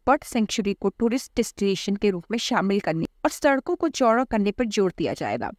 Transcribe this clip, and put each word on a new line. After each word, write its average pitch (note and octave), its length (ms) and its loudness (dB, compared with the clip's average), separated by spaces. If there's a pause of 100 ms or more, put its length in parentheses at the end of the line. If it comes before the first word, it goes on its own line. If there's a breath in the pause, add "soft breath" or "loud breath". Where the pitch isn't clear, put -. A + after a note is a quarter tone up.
बर्ड C#4+ 180 4
सेंचुरी G3+ 500 -2
को - 140 -2
टूरिस्ट A#3 480 -2
डेस्टिनेशन G3 600 -2
के G#3 140 2
रूप F3 200 -4
में A#3 80 -2
शामिल G3+ 420 0
करने - 240 -2 (200)
और D#4 60 4
सड़कों C#4+ 460 2
को E4 120 0
चौड़ा A#3+ 360 2
करने G#3 260 0
पर B3 140 -2
जोर G3+ 340 2
दिया C3 160 -2
जाएगा। B2 440 -4